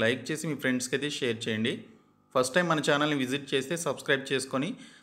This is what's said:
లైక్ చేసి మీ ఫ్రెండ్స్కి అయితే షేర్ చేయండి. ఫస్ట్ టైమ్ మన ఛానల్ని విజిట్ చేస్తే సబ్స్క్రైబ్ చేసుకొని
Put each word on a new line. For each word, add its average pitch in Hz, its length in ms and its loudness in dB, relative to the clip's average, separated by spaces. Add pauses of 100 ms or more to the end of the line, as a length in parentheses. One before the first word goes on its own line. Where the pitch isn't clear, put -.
లైక్ 117 260 2
చేసి 151 120 -4 (100)
మీ 127 120 -4
ఫ్రెండ్స్కి 127 320 0
అయితే 147 220 -2
షేర్ 117 260 0
చేయండి. 113 300 0 (600)
ఫస్ట్ 127 220 2
టైమ్ 175 160 4
మన 151 160 2
ఛానల్ని 147 340 4
విజిట్ 139 300 -4
చేస్తే 135 240 0 (100)
సబ్స్క్రైబ్ 135 460 0
చేసుకొని 135 380 -2 (320)